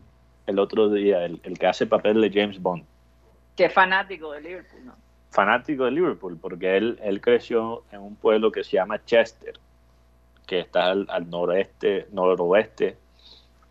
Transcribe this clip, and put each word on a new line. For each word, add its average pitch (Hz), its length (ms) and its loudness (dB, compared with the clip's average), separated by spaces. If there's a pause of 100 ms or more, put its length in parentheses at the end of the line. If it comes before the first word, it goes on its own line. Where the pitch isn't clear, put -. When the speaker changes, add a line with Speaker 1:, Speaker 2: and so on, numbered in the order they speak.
(460)
Speaker 1:
el 98 120 -4
otro 104 300 2
día, 101 360 2
el, 85 200 -8
el 90 140 -12
que 90 100 0
hace - 180 0
papel 110 340 2
de 104 120 4
James 101 280 0
Bond. 90 240 -4 (720)
Speaker 2:
Que 175 120 2
es - 60 0
fanático 190 600 0
de 147 80 -14
Liverpool, 175 460 -18
¿no? - 80 -20 (360)
Speaker 1:
Fanático 127 540 0
de 123 80 0
Liverpool, 110 480 -4
porque 92 360 -2
él, 113 260 -2
él 101 180 -4
creció 117 720 0
en 101 80 -16
un 104 160 -16
pueblo 110 340 4
que 95 140 -6
se - 80 -20
llama 101 320 -2
Chester, - 500 0 (920)
que 90 140 -4
está 87 300 0
al, 98 200 -2
al 85 200 -6
noreste, 90 840 -2
noroeste 92 840 0 (720)